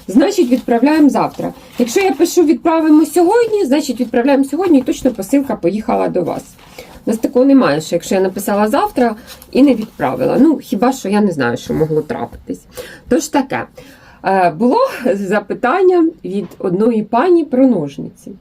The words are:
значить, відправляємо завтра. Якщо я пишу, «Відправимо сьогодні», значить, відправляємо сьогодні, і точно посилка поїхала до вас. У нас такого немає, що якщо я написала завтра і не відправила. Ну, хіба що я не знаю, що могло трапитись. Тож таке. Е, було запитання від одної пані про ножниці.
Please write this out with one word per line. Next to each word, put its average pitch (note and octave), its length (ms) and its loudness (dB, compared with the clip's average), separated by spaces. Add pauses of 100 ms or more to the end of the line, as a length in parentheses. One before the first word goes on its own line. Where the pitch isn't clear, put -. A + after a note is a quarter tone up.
значить, D4 420 2
відправляємо C4 600 2
завтра. E3+ 440 -4 (260)
Якщо A#3+ 200 0
я F#4+ 120 2
пишу, F4 320 2
«Відправимо D#4+ 640 2
сьогодні», G4+ 600 2
значить, B3+ 340 -2
відправляємо B3+ 440 2
сьогодні, D4+ 360 2
і - 20 -6
точно C4+ 300 -2
посилка A#3+ 440 -2
поїхала F#3+ 520 -2
до E3+ 140 -2
вас. - 220 -6 (600)
У - 40 -4
нас A3+ 100 0
такого B3 260 0
немає, F#3 360 4
що F3 140 -6
якщо F#3 200 -2
я F#3 60 2
написала G3+ 460 -2
завтра B3+ 480 0 (360)
і C4 120 4
не C#4 100 6
відправила. - 680 -4
Ну, D4+ 180 4
хіба A#3+ 360 -2
що G3 160 -8
я G#3 120 0
не G3+ 100 2
знаю, B2+ 260 -2
що - 160 -8
могло D3+ 280 -2
трапитись. - 600 -10 (480)
Тож C4 180 0
таке. C4+ 400 -4 (580)
Е, F#3 260 2
було A#3+ 260 0 (360)
запитання B3+ 960 0 (140)
від F3+ 220 -6 (140)
одної G#3 440 0
пані E4 420 2
про C4 220 2
ножниці. D#3+ 720 -6